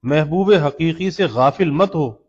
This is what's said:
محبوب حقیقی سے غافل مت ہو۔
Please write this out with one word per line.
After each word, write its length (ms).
محبوب 500
حقیقی 440
سے 140
غافل 440
مت 260
ہو۔ 180